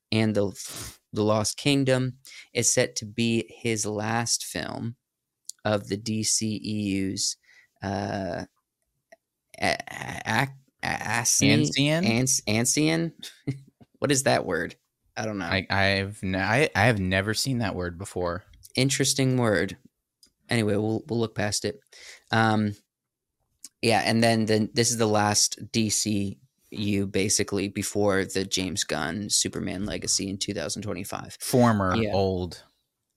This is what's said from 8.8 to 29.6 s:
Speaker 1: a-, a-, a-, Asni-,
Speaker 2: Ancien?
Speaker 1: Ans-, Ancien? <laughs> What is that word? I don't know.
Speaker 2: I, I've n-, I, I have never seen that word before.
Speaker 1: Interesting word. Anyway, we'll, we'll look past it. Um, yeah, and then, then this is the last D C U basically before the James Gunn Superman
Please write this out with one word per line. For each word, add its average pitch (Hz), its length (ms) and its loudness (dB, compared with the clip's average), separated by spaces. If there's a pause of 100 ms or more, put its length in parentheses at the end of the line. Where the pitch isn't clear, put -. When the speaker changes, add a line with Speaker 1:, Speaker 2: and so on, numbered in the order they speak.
Speaker 1:
a-, 87 180 0 (100)
a-, - 600 -4 (360)
a-, - 40 -2
Asni-, 120 800 2
Speaker 2:
Ancien? 151 380 0
Speaker 1:
Ans-, 127 420 2
Ancien? 151 640 0 (360)
<laughs> 139 60 -2 (460)
What 139 120 0
is 135 120 2
that 123 220 2
word? 85 300 -4 (420)
I 113 80 -6
don't 107 140 -6
know. 85 60 -4
Speaker 2:
I, 95 260 -2
I've 98 520 2
n-, 95 120 -2
I, 107 400 2
I 107 100 6
have 117 140 4
never 95 340 0
seen 131 260 -2
that 101 160 -2
word 87 220 -6
before. 87 460 -6 (320)
Speaker 1:
Interesting 131 600 2
word. 104 380 2 (720)
Anyway, 107 260 2
we'll, 107 320 0
we'll 117 120 -2
look 110 160 -2
past 104 300 -2
it. 104 140 -4 (520)
Um, 110 440 4 (1080)
yeah, 107 240 4
and 113 180 4
then, 113 220 4
then 107 280 2
this 120 180 2
is 117 60 -2
the 113 100 2
last 104 640 2
D 110 180 2
C 101 480 -2 (320)
U 101 380 -2
basically 101 640 0
before 98 560 2
the 95 200 -2
James 92 380 -4
Gunn 82 460 -4
Superman 92 560 -2